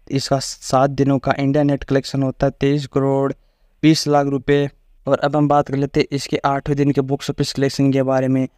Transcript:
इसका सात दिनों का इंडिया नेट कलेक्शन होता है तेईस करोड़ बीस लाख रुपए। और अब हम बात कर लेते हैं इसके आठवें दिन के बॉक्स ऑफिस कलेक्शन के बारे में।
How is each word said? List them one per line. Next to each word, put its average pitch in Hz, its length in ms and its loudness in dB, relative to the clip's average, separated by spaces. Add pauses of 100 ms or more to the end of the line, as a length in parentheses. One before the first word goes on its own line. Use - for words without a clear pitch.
(100)
इसका 139 280 -2
सात - 540 0
दिनों 135 260 2
का 135 200 0
इंडिया 139 260 2
नेट 143 200 0
कलेक्शन 139 380 -2
होता 135 240 -2
है 135 140 -2
तेईस 139 280 0
करोड़ 135 440 0 (500)
बीस 156 260 4
लाख 143 200 2
रुपए। 143 400 0 (380)
और 139 120 2
अब 139 180 -2
हम 147 120 4
बात 143 200 2
कर 135 80 -4
लेते 143 240 0
हैं - 120 0
इसके 143 260 -4
आठवें 139 380 -2
दिन 143 160 2
के 139 100 0
बॉक्स 135 280 -4
ऑफिस - 220 -4
कलेक्शन 139 400 0
के 135 120 0
बारे 131 240 0
में। 131 180 0 (120)